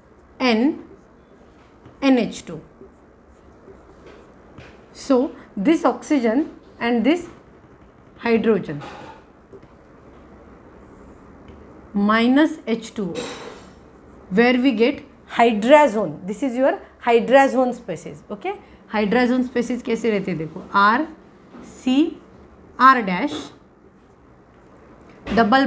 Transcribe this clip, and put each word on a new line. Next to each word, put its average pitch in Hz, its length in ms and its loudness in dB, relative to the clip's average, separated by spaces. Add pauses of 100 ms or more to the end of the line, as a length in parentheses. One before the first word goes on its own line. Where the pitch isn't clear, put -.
(420)
एन 247 320 2 (1300)
एन 269 160 4
एच - 280 -6
टू। 160 120 -14 (2500)
So 269 240 0 (260)
this 294 280 0
oxygen 254 640 -2 (340)
and 233 240 -2
this 349 220 0 (960)
hydrogen 214 580 0 (3000)
minus 233 580 2 (160)
H 226 280 -6
two 208 160 -6
O, - 100 -10 (1200)
where 247 240 4
we 277 160 4
get 262 200 2 (360)
hydrazone। 226 760 4 (160)
This 202 200 -8
is 240 100 -6
your 277 160 2 (320)
hydrazone 247 720 4
species। - 400 -12 (140)
ओके, 349 200 -10 (420)
hydrazone 247 540 2
species 240 360 -4
कैसे 226 280 -2
रहते 190 200 -2
हैं 160 60 -4
देखो, 160 240 -10 (200)
R 233 260 2 (640)
C - 240 -4 (920)
R 247 180 4
dash 277 320 -4 (2000)
डबल 226 320 2